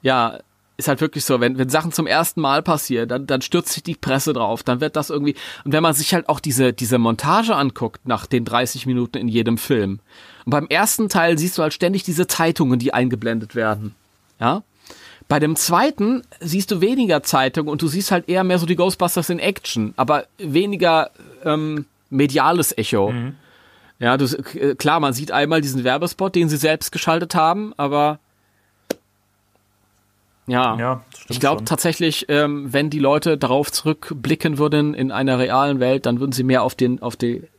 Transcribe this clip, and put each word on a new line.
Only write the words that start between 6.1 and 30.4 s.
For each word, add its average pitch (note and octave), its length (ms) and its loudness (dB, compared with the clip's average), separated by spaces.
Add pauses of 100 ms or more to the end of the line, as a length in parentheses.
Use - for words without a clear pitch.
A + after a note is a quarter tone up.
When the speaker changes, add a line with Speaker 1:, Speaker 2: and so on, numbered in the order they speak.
Speaker 1:
halt E3+ 160 0
auch D3 100 0
diese, B2+ 340 2
diese B2 240 0
Montage D#3+ 580 2
anguckt C3 520 -4
nach A#2 180 -2
den A#2 200 0
dreißig A#2+ 400 -2
Minuten B2 320 -2
in A#2 100 -2
jedem A#2 300 2
Film, G#2 420 -2 (460)
und B2 60 -2
beim C#3+ 160 0
ersten G3+ 420 0
Teil E3+ 280 4
siehst F3 200 -2
du F3+ 40 0
halt D3+ 120 0
ständig F#3 300 0
diese F3+ 240 0
Zeitungen, D#3 520 2
die B2+ 140 -2
eingeblendet A2+ 640 -2
werden, G#2+ 380 -2 (460)
ja? C3 240 0 (680)
Bei C#3+ 100 2
dem D3+ 160 2
zweiten A3+ 640 0 (200)
siehst E3+ 280 -4
du F3+ 120 0
weniger G#3+ 420 2
Zeitungen D3 480 0
und D3+ 100 -4
du E3 60 0
siehst F#3 240 -2
halt F3 160 0
eher F#3 160 0
mehr F3+ 160 2
so E3 60 0
die F3 100 2
Ghostbusters F3+ 540 0
in E3+ 100 -2
Action, - 560 -4
aber C#3+ 300 0 (120)
weniger, E3+ 760 0 (340)
ähm, D#3 400 -2 (240)
mediales C#3+ 680 2
Echo. A2 360 0
Speaker 2:
Mhm. B2 220 -6 (640)
Speaker 1:
Ja, B2 180 2
du, C#3 100 2
k-, C#3 480 -2
klar, D3+ 240 0
man C#3 140 0
sieht C#3+ 180 -8
einmal D3 300 2
diesen C3 240 -4
Werbespot, E3+ 500 -2
den E3 140 4
sie D3+ 80 0
selbst D#3 340 0
geschaltet E3 440 -2
haben, F#3 420 2
aber D3 420 0 (2250)